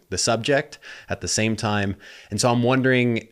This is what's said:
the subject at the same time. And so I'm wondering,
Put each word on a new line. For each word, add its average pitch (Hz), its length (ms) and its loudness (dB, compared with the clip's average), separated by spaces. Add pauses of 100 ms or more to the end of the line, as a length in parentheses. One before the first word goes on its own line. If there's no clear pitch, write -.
the - 80 -6
subject 135 640 -2 (300)
at - 120 -6
the - 60 -8
same 110 280 0
time. 104 400 -2 (360)
And 104 100 -4
so 123 100 2
I'm 120 120 2
wondering, 123 680 2